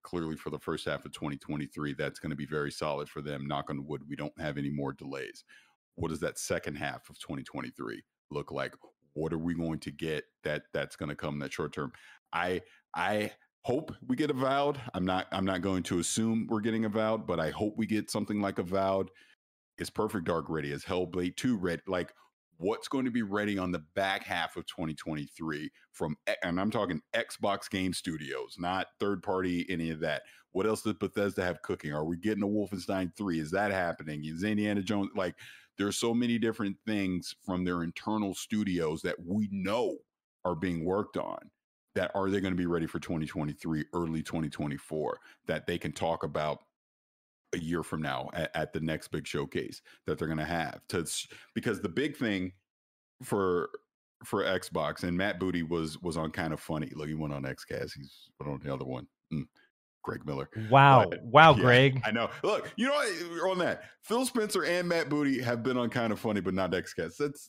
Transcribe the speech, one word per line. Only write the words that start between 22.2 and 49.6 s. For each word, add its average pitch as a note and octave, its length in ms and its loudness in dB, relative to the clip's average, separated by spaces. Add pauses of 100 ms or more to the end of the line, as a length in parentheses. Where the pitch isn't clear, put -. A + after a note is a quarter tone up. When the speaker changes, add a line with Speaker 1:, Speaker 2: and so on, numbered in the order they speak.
Speaker 1:
what's G2+ 320 -2
going C3 160 0
to B2+ 60 0
be A#2 120 0
ready G#2 360 0
on F2+ 140 0
the E2 120 -2 (100)
back G2 300 0
half E2+ 320 -2
of E2 100 -8
twenty D#2+ 280 -6
twenty-three D2+ 760 -6 (220)
from, D#2+ 240 -2 (260)
and F2+ 160 0
I'm G#2 120 0
talking F#2 320 0 (120)
Xbox G2+ 540 -2
Game F#2 240 0
Studios, C2+ 640 -6
not F2+ 280 0 (120)
third G2+ 240 0
party, F#2 460 0
any E2 220 -2
of D#2 100 -4
that. D2+ 220 0 (300)
What G2 140 2
else A2 160 2
does G#2+ 120 0
Bethesda G2 500 0
have F2 160 -2
cooking? D#2+ 320 -4
Are D2+ 140 -2
we E2+ 100 -2
getting G#2 280 0
a G2+ 40 2
Wolfenstein G2 680 -2
three? F2 260 -2
Is D2+ 100 -4
that G2+ 220 2
happening? D#2+ 520 -2
Is E2 180 -6
Indiana G#2 400 2
Jones? G2+ 320 0
Like, F#2 200 0 (440)
there G2+ 80 2
are G2+ 60 0
so A#2 200 0
many A#2+ 260 4
different G#2+ 380 0 (100)
things F#2+ 480 0 (100)
from F2+ 200 0
their F2+ 180 2
internal G2+ 520 -2
studios F2 680 0
that F2 220 -2
we G3+ 260 0
know G3 460 0 (480)
are F2+ 100 2
being E2+ 300 0
worked F#2+ 320 0
on G1+ 220 -4 (560)
that F#2 200 0
are G2 160 2
they G2 100 4
gonna F#2 140 2
be F2+ 120 2
ready E2+ 200 2
for D#2+ 140 -4
twenty D#2 260 -2
twenty-three, D2+ 640 -2
early D#2+ 300 0
twenty D#2+ 260 -2
twenty-four, D2+ 680 -4 (280)
that D#2 200 -2
they F2 120 0
can D#2 140 -4
talk E2 300 -2
about D2+ 380 -2 (960)
a F2 40 -2
year E2 240 0
from D#2 180 -6
now C2 320 -2
at, E2 220 -2
at D#2+ 180 -2
the D#2+ 80 -4
next D#2 280 -2
big D2+ 180 -6
showcase - 560 -6 (240)